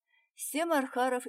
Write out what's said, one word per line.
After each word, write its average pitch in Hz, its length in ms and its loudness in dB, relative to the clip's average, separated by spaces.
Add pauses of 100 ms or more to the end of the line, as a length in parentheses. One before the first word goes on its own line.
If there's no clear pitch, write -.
(360)
С - 140 -8
тем 330 220 0
Архаров 254 560 2